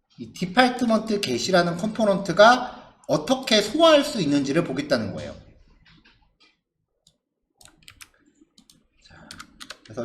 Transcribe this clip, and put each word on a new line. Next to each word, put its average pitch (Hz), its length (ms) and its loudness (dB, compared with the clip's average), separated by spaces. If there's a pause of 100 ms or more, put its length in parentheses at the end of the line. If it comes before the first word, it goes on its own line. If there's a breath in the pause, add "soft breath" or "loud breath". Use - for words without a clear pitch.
(180)
이 117 140 -16
디파트먼트 220 880 0
get이라는 170 560 0
컴포넌트가 - 1200 2 (100)
어떻게 247 520 0
소화할 311 440 4
수 - 160 -6
있는지를 143 440 0
보겠다는 127 500 -4
거예요. 76 200 -12 (3750)
자, - 260 -20 (540)
그래서 113 220 -10